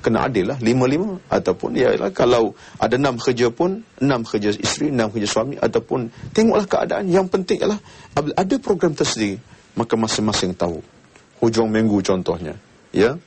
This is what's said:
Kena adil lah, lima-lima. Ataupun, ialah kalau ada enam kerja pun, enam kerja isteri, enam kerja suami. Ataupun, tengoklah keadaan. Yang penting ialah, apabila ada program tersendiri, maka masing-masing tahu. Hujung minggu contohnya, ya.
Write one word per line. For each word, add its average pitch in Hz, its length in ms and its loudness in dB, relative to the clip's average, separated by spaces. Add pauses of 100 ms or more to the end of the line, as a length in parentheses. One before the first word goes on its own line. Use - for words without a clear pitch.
Kena 113 240 2
adil 110 240 0
lah, 135 80 -6
lima-lima. 131 720 0
Ataupun, - 480 -2
ialah 107 320 2
kalau 113 480 2 (240)
ada 113 160 0
enam 131 240 0
kerja 120 320 0
pun, 190 320 -2 (160)
enam 127 240 0
kerja 104 240 -2
isteri, - 400 -2
enam 113 240 0
kerja 104 160 -2
suami. 127 320 -2
Ataupun, 117 480 -2 (240)
tengoklah 220 320 4
keadaan. 180 420 -2
Yang 190 220 4
penting 196 320 0
ialah, 208 180 0 (340)
apabila 160 240 -2
ada 190 240 0
program 175 320 0
tersendiri, 107 480 -2 (320)
maka 117 240 -2
masing-masing 107 560 -2
tahu. 85 260 -4 (600)
Hujung 113 280 2
minggu 107 360 4
contohnya, 87 500 -2 (380)
ya. 120 340 2